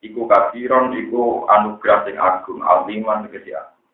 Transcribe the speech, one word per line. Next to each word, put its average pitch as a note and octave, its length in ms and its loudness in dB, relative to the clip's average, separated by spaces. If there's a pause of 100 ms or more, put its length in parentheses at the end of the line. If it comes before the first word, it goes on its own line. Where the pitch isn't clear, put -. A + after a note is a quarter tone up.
Iku A2 240 -8
kabiron, B2 720 2
iku A#2 480 -2
anugerah G#2 640 2
sing - 80 -10
agung, - 480 -2
aliman G#2+ 640 0
tegese G2+ 240 -16
agung. - 420 -14